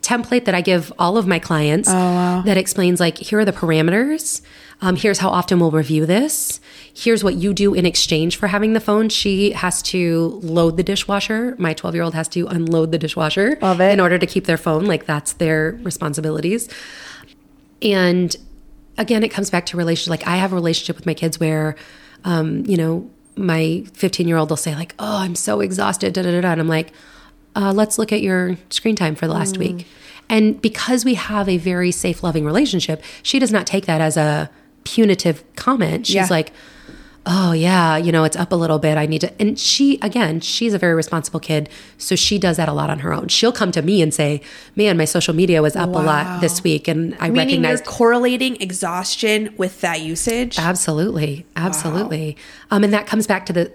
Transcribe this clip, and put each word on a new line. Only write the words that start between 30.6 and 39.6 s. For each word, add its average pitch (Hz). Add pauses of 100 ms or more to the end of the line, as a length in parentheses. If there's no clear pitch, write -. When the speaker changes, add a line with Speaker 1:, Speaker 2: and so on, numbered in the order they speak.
Speaker 1:
because 233
we 254
have 202
a 185
very 180
safe, 175
loving 160
relationship, 170 (220)
she -
does 240
not 190
take 196
that 160
as 156
a 151 (340)
punitive 190 (120)
comment. 220
She's -
Speaker 2:
Yeah. 190
Speaker 1:
like, 160 (760)
"Oh, 180
yeah, 165
you 170
know, 160
it's 156
up 175
a 170
little 160
bit. 156
I 151
need 156
to," -
and 214
she, 277